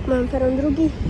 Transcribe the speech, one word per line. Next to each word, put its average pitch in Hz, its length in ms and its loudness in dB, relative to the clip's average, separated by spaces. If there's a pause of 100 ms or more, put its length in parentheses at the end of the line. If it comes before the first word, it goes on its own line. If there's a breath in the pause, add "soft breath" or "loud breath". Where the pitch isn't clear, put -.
Mamy 254 220 0
peron 262 280 0
drugi. 302 340 2 (200)